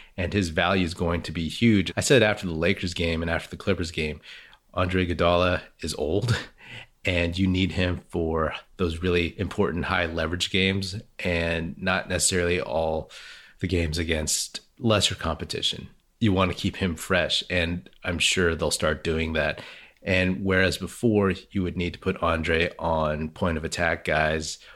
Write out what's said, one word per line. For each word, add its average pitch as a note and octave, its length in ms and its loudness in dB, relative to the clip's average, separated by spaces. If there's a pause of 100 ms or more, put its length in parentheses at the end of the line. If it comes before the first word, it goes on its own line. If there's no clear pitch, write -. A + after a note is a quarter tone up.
(160)
And F2 160 -4
his F#2+ 180 2
value F2+ 340 2
is E2+ 100 -2
going E2+ 280 -2
to E2 100 -8
be E2 160 -4
huge. G2 480 4
I G#2 40 2
said B2+ 220 6
after G#2 240 0
the E2+ 60 -4
Lakers F2 420 0
game E2 280 0
and E2 80 -2
after E2 200 -4
the F2 60 -10
Clippers F2 340 -2
game, A#2 300 -6 (540)
Andre F#2 320 2
Iguodala F2 560 2 (180)
is D#2 140 -6
old, G2 440 0 (340)
<laughs> - 320 -18
and E2+ 340 0
you F#2+ 80 4
need F#2 260 2
him F2+ 360 0
for D#2+ 460 -2 (220)
those E2 260 -2
really F2 380 0
important E2+ 460 -2
high F2+ 200 0
leverage E2 440 -2
games F#2+ 500 0 (180)
and E2+ 600 -2
not F#2 280 0
necessarily F2+ 520 0
all D#2+ 500 -2 (500)
the G2 60 -2
games E2+ 300 0
against D#2 640 -2 (180)
lesser G#2+ 360 2
competition. - 760 -4 (320)
You G#2+ 120 4
want F#2 180 4
to F2 60 -6
keep F#2+ 200 -2
him F2 200 0
fresh, F2 520 0
and F2 400 -2 (160)
I'm F2+ 140 -2
sure E2+ 360 2
they'll D2+ 160 0
start D#2 340 0
doing D#2+ 300 0
that. D2+ 260 0 (420)
And F#2 420 2
whereas F#2 320 4
before G2+ 560 2 (180)
you G2 120 -2
would F2 140 -2
need F2 180 -2
to - 40 -14
put - 240 -2
Andre E2 560 2
on D#2 520 -2
point F2 260 -2
of D#2 80 -4
attack E2 400 -2
guys D#2 540 0 (180)